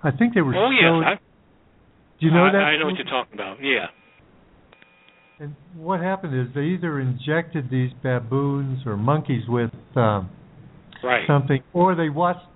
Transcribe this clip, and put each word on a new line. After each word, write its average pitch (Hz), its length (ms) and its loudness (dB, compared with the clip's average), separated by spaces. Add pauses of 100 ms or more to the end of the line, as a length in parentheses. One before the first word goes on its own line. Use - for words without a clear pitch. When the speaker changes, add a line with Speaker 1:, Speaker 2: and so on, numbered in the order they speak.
Speaker 1:
I 147 100 2
think 233 220 2
they 190 80 4
were 135 140 2
Speaker 2:
Oh, 214 160 2
yes. 254 120 4
Speaker 1:
sewing. 165 200 4
Speaker 2:
I, 180 120 2 (1040)
Speaker 1:
Do 156 60 0
you 160 60 6
know 175 140 6
Speaker 2:
I, 190 80 4
Speaker 1:
that 196 60 4
Speaker 2:
I 151 180 2
know 156 80 -2
what 147 60 -2
Speaker 1:
movie? 180 120 -6
Speaker 2:
you're - 80 -10 (120)
talking - 100 -16
about, 101 280 -10
yeah. 123 260 -2 (1500)
Speaker 1:
And 147 160 -14 (200)
what 170 240 -4
happened 185 400 -4
is 123 160 -4
they 143 60 -2
either 165 400 -2
injected 151 680 -2
these 127 220 0 (100)
baboons 131 840 -2
or 107 120 -4
monkeys 127 500 0
with, 117 240 0 (240)
uh, 107 280 2 (800)
Speaker 2:
Right. 123 240 0
Speaker 1:
something, 139 340 2 (120)
or 180 220 4
they 165 120 0
watched 175 380 -2 (100)